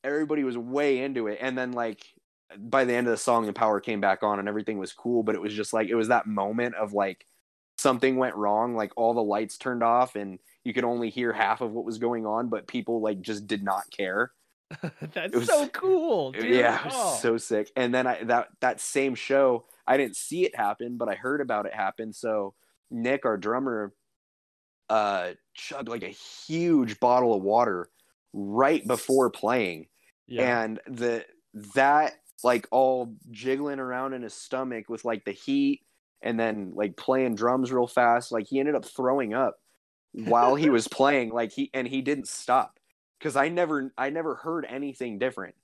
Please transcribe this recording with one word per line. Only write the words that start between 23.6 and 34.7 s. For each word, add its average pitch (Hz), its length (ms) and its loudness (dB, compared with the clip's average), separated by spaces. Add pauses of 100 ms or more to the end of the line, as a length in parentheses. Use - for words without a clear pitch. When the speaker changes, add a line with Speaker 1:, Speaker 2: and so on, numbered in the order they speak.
Speaker 1:
uh, 101 440 0 (220)
chugged, 139 340 -12
like, 117 140 -8
a 92 60 -10
huge 151 920 0
bottle 123 340 6
of 95 80 0
water 101 480 2 (420)
right 113 540 2
before 127 440 4
playing. 104 580 -2 (380)
Speaker 2:
Yeah. 123 360 0
Speaker 1:
And 110 240 -6
the, 117 380 -2 (500)
that, 139 400 4 (280)
like, 120 280 4
all 127 460 2 (140)
jiggling 135 480 -4
around 131 360 -6
in 123 80 -8
his 110 120 -12
stomach 127 540 -6